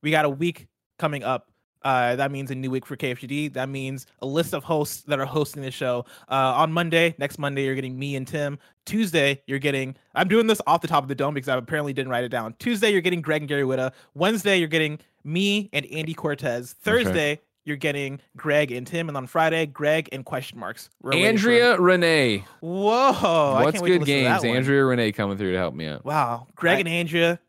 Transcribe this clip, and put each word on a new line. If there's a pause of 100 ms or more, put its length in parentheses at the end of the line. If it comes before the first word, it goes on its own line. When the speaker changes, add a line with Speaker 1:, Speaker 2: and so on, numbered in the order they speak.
Speaker 1:
we
got
a
week (320)
coming
up. (360)
Uh,
that
means
a
new
week
for
K
F
G
D.
That
means (140)
a
list
of
hosts
that
are
hosting
the
show. (240)
Uh,
on
Monday,
next
Monday,
you're
getting
me
and
Tim. (260)
Tuesday,
you're
getting, (180)
I'm
doing
this
off
the
top
of
the
dome
because
I
apparently
didn't
write
it
down.
Tuesday,
you're
getting
Greg
and
Gary
Whitta. (200)
Wednesday,
you're
getting (260)
me
and
Andy
Cortez.
Speaker 2:
That's
right.
Speaker 1:
Thursday, (240)
you're
getting (160)
Greg
and
Tim.
And
on
Friday,
Greg
and
question
marks. (100)
We're
waiting
for
Speaker 2:
Andrea
Renee. (160)
Speaker 1:
Whoa,
I
Speaker 2:
What's
Speaker 1:
can't
wait
to
Speaker 2:
good
Speaker 1:
listen
to
Speaker 2:
games?
Speaker 1:
that
one.
Speaker 2:
Andrea
Renee
coming
through
to
help
me
out.
Speaker 1:
Wow. (100)
Greg
Speaker 3:
I
Speaker 1:
and
Andrea